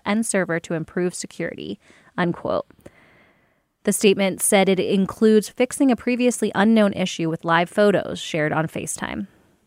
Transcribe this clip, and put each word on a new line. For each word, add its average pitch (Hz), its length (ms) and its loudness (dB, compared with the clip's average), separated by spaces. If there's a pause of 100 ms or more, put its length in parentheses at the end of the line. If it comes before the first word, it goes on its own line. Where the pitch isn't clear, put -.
and 214 220 0
server 170 320 0
to 170 160 -6
improve 175 400 -4
security," - 640 -10 (380)
unquote. - 500 -2 (1160)
The 202 100 0
statement 196 480 2
said 190 260 2
it 190 120 2
includes 202 680 2
fixing 262 440 0
a 233 40 2
previously 240 600 0
unknown 214 380 4
issue 175 360 -4
with 160 160 -6
live 170 240 2
photos 202 500 2
shared 156 320 -2
on 160 160 -2
FaceTime. - 600 -8 (400)